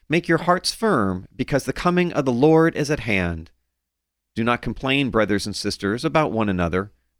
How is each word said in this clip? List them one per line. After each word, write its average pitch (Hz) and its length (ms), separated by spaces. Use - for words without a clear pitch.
Make 165 180
your 165 120
hearts 180 340
firm, 101 640
because 131 280
the 131 80
coming 180 400
of 143 120
the 131 80
Lord 160 420
is 147 160
at 147 100
hand. 87 520
Do 110 80
not 120 200
complain, 135 480
brothers 104 360
and 101 80
sisters, 101 500
about 151 280
one 110 160
another, 90 440